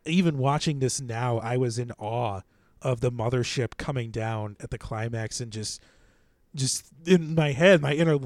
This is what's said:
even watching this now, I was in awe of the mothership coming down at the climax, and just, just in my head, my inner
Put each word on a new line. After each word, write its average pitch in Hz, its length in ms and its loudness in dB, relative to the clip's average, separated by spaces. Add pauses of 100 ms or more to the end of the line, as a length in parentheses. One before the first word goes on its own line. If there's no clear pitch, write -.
even 165 320 2
watching 139 420 0
this 131 220 -2
now, 120 380 -2
I 117 180 -2
was 120 200 0
in 120 200 -6
awe 107 440 -4 (400)
of 127 200 -2
the 123 100 0
mothership 120 640 -2
coming 127 320 -4
down 110 500 -4
at - 120 -10
the 113 60 -6
climax, 113 640 -6
and 117 100 -10
just, 107 300 -8 (760)
just 131 300 -2 (200)
in 165 300 4
my 151 160 2
head, 165 300 8
my 143 120 0
inner 156 320 4